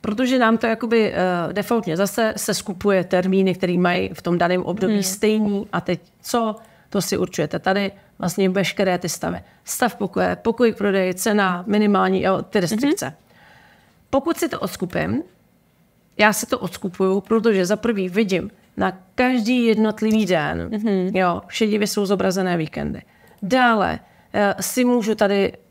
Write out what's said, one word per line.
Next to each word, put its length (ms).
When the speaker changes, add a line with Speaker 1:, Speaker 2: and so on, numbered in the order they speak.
Speaker 1:
protože 380
nám 180
to 100
jakoby, 460
eh, 400
defaultně 440
zase 400
se 160
skupuje 500
termíny, 520
který 220
mají 360
v 80
tom 160
daném 260
období 300
Speaker 2:
Hmm. 100
Speaker 1:
stejný 720
a 80
teď 180
co, 340
to 120
si 160
určujete 420
tady, 320
vlastně 300
veškeré 480
ty 120
stavy. 300
Stav 300
pokoje, 460
pokoj 320
k 40
prodeji, 360
cena, 540
minimální, 540
jo, 200
ty 180
restrikce. 460
Speaker 2:
Mhm. 100
Speaker 1:
Pokud 280
si 120
to 100
odskupím, 640
já 160
si 120
to 140
odskupuju, 640
protože 440
za 100
prvý 340
vidím 420
na 160
každý 500
jednotlivý 600
den, 460
Speaker 2:
Mhm. 460
Speaker 1:
jo, 300
šedivě 400
jsou 180
zobrazené 520
víkendy. 440
Dále, 580
eh, 260
si 260
můžu 300
tady 380